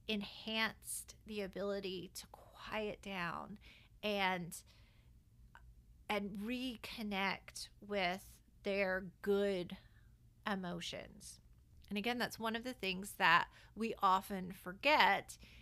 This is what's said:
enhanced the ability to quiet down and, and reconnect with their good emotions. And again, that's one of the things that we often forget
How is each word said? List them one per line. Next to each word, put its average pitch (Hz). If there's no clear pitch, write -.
enhanced -
the 208
ability 190
to -
quiet -
down 185
and, 185
and 202
reconnect 220
with 190
their 196
good 196
emotions. -
And 202
again, 233
that's 214
one 226
of 233
the 254
things 190
that 170
we 220
often 190
forget 196